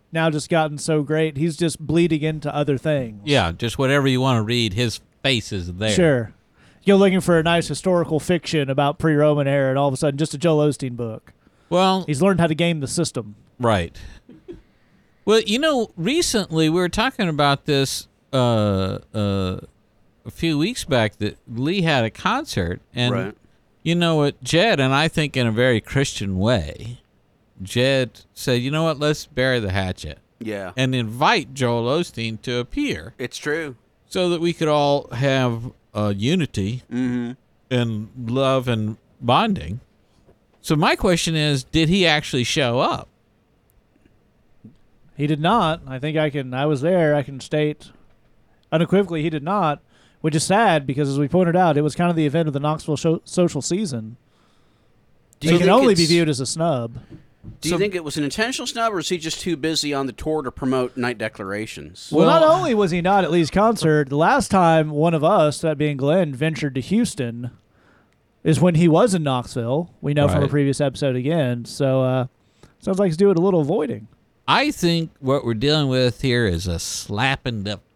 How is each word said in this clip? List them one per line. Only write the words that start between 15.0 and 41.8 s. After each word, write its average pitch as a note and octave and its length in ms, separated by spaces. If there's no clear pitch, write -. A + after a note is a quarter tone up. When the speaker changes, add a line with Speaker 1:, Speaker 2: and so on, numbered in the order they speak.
Speaker 2:
Well, A3 140
you G#3+ 180
know, C#4+ 380
recently E3 760
we F3 100
were F3+ 80
talking A3 400
about C#3+ 380
this, C#3 400
uh, G#2 680
uh, G2 440
a - 40
few D#3+ 280
weeks D#3+ 260
back A2+ 340
that G#2 200
Lee C#3+ 340
had D3 220
a A2+ 60
concert, F#3+ 720
and A#2+ 220
Speaker 3:
Right. F#2+ 200
Speaker 2:
you E3 120
know E3+ 220
what, C#3+ 260
Jed, E3+ 360
and C3 140
I D3+ 160
think D3+ 300
in A#2+ 80
a A2 60
very A#2 280
Christian G#2+ 580
way, A2 600
Jed B2+ 600
said, B2 260
"You C3 100
know D#3 120
what, D#3+ 160
let's D3+ 280
bury B2+ 320
the G2+ 120
hatchet." F#2 480
Speaker 3:
Yeah. G2 380
Speaker 2:
And C3 180
invite C3 600
Joel A#2+ 300
Osteen A#2 580
to B2 160
appear. A#2+ 580
Speaker 3:
It's - 220
true. D3+ 380
Speaker 2:
So F3+ 220
that E3+ 120
we E3+ 120
could D#3+ 160
all C#3+ 440
have, B2+ 580
uh, G#2 200
unity A#2+ 680
Speaker 3:
Mm-hmm. B2 400
Speaker 2:
and A2+ 380
love C3 400
and A2 300
bonding. B2+ 600
So - 160
my A3 200
question E3+ 400
is, D3 280
did D#3 240